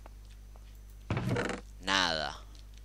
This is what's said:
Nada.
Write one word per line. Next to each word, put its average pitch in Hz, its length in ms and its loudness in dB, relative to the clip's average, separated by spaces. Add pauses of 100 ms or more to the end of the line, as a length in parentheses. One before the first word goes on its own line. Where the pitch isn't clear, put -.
(1800)
Nada. 85 580 4 (460)